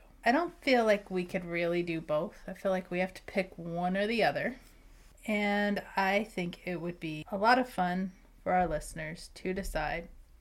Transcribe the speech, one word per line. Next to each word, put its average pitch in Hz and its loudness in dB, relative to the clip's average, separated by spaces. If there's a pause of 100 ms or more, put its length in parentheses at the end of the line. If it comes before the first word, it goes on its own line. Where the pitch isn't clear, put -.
(260)
I 233 6
don't 339 0
feel 247 6
like 202 4
we 180 0
could 180 -4
really 170 0
do 165 -2
both. 156 -2 (100)
I 185 -8
feel 190 -2
like 185 -2
we 180 -2
have 185 -2
to - -16
pick 185 -2
one 175 -2
or 208 2
the 220 2
other. 156 2 (720)
And 208 2 (160)
I 196 4
think 175 -6
it 175 -4
would 175 -6
be 156 -6
a 208 -4
lot 233 6
of 254 0
fun 185 -2 (280)
for 180 0
our 180 4
listeners 156 -8
to 185 -6
decide 165 -4 (340)